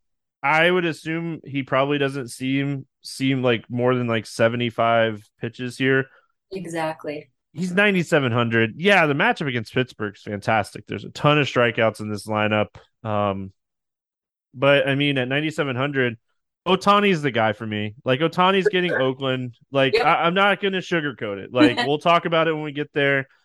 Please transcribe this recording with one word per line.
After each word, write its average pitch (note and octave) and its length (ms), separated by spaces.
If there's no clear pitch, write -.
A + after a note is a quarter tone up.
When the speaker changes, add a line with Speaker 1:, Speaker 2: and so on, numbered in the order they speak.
Speaker 1:
I D#3 260
would F3+ 160
assume E3 580
he C3+ 200
probably C#3+ 340
doesn't C3+ 320
seem, C3+ 560
seem C3+ 400
like A#2+ 280
more B2 260
than, B2 120
like, A2+ 180
seventy-five A#2 1040
pitches B2 380
here. C3+ 280
Speaker 2:
Exactly. D#3+ 800
Speaker 1:
He's F3+ 180
ninety-seven F3 600
hundred. A2+ 460
Yeah, F3+ 300
the C#3+ 80
matchup F#3+ 320
against A#2+ 260
Pittsburgh A2+ 420
is - 60
fantastic. G#2 640
There's G#2 200
a F#2+ 40
ton D3 300
of C3+ 80
strikeouts A#2 520
in G#2+ 120
this G#2 160
lineup. G#2+ 480
Um, G2+ 500
but, C#3 340
I C#3 60
mean, C#3+ 240
at B2+ 100
ninety-seven D3 480
hundred, C3 440
Ohtani's F#3+ 560
the C#3 80
guy A2 220
for A2+ 120
me. G#2+ 300
Like, C3 140
Ohtani's F3+ 480
getting F3+ 240
Speaker 2:
Sure. C3 100
Speaker 1:
Oakland. C3 540
Like, C3+ 240
Speaker 2:
Yep. A#3 100
Speaker 1:
I, E3+ 80
I'm E3+ 100
not G3 260
gonna F#3+ 160
sugarcoat C3 640
it. - 80
Like, A#2+ 260
Speaker 2:
<laughs> B2 100
Speaker 1:
we'll D3 100
talk E3+ 280
about E3 220
it D#3+ 60
when D3+ 100
we D3+ 80
get D3 220
there. C#3 340